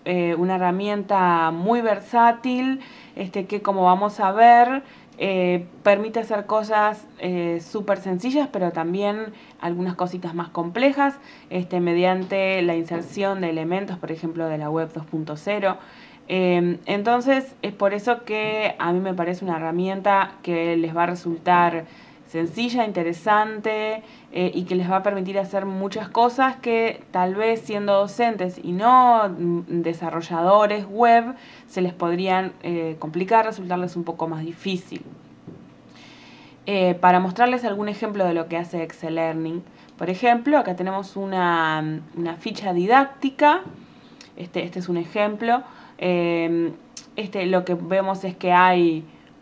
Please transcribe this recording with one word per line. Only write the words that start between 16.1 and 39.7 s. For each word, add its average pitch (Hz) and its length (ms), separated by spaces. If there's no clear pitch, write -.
Em, 175 560
entonces, 247 800
es 202 100
por 202 220
eso 233 300
que 214 540
a 170 140
mí 180 60
me 190 160
parece 180 300
una 170 120
herramienta 185 760
que 170 340
les 165 180
va 170 100
a - 20
resultar 175 800
sencilla, 226 580
interesante, 214 1160
eh, 180 200
y 185 120
que 180 100
les 180 160
va 190 60
a 190 80
permitir 196 340
hacer 196 260
muchas 196 440
cosas 247 480
que 226 560
tal 185 240
vez 220 240
siendo 202 340
docentes 196 680
y 175 100
no, 233 560
mm, 175 540
desarrolladores 170 1040
web, 233 500
se - 120
les 180 140
podrían, 185 580
eh, 165 340
complicar, 185 480
resultarles 180 480
un 175 80
poco 165 240
más 160 180
difícil. 180 580
Eh, 185 340
para 180 200
mostrarles 240 440
algún 208 240
ejemplo 208 360
de 170 100
lo 165 140
que 165 80
hace 170 260
Excel 165 320
Learning, 165 480